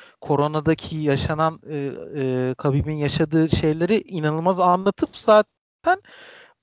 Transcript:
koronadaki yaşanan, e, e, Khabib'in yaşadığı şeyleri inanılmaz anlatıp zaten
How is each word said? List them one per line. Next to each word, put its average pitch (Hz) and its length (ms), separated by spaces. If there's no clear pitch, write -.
koronadaki 151 720
yaşanan, 156 640
e, 143 240
e, 127 420
Khabib'in 143 380
yaşadığı 156 540
şeyleri 165 520
inanılmaz 165 580
anlatıp 185 580
zaten - 840